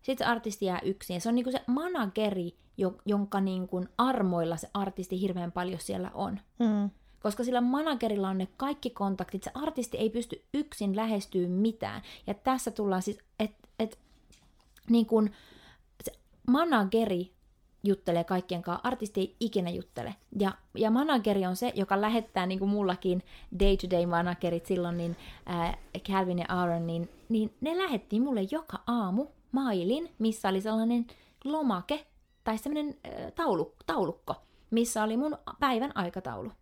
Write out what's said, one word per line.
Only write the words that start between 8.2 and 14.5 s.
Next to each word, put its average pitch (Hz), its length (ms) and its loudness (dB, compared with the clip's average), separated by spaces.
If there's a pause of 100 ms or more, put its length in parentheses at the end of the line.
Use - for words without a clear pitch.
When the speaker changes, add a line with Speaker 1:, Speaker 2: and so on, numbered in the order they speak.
Speaker 1:
on 190 100 -2
ne 185 180 -2
kaikki 277 340 -4
kontaktit, 196 520 -4
se - 120 -10
artisti 277 440 -4
ei 220 120 2
pysty 233 320 -6 (120)
yksin 214 420 -2
lähestyä 202 520 0
mitään. 185 540 0 (240)
Ja 196 80 -2
tässä 254 360 -2
tullaan 196 320 0
siis, - 160 -4 (220)
et, 214 100 0 (280)
et, 220 200 -2 (920)